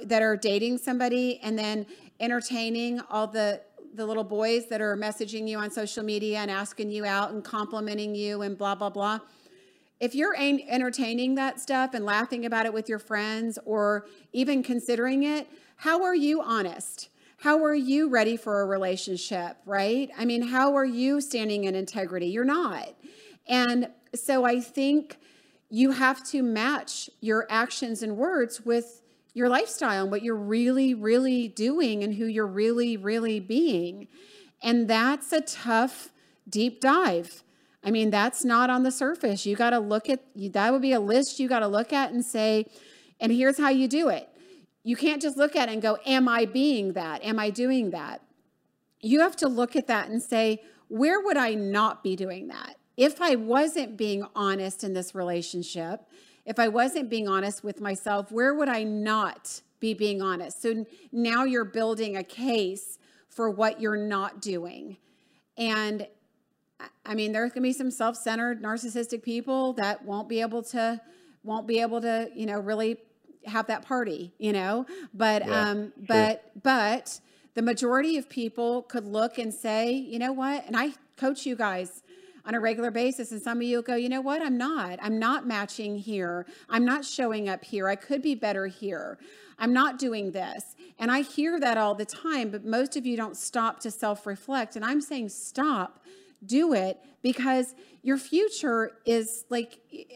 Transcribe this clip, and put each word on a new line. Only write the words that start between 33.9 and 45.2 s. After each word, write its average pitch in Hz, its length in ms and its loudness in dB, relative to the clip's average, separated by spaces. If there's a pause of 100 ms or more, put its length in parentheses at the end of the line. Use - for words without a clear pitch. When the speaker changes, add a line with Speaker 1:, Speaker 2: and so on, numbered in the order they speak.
Speaker 1:
And 233 260 2
that's 254 460 2
a 311 80 4
tough, 240 720 -2 (360)
deep 226 320 0
dive. 262 640 2 (400)
I 196 60 0
mean, 220 220 4
that's 208 340 2
not 247 240 4
on 254 140 2
the 262 80 2
surface. 254 540 -2
You 202 100 0
gotta 240 240 4
look 208 300 0
at, 262 120 0 (320)
that 208 180 4
would 262 120 4
be 269 100 4
a 240 60 4
list 226 400 2
you 254 100 0
gotta 226 180 2
look 208 240 0
at 269 200 0
and 240 120 -2
say, 214 440 2 (520)
"And 226 120 2
here's 262 260 4
how 294 120 4
you 262 180 4
do 294 220 2
it." 165 200 -2 (540)
You 233 120 0
can't 294 260 2